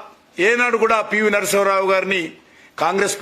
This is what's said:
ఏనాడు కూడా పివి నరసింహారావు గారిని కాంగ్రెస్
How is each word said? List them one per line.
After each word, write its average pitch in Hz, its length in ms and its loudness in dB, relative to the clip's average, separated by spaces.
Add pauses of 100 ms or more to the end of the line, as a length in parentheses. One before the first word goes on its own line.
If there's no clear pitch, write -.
(480)
ఏనాడు 240 340 0
కూడా 220 160 2 (120)
పివి 214 260 0
నరసింహారావు 196 560 0
గారిని 185 300 0 (600)
కాంగ్రెస్ 190 400 0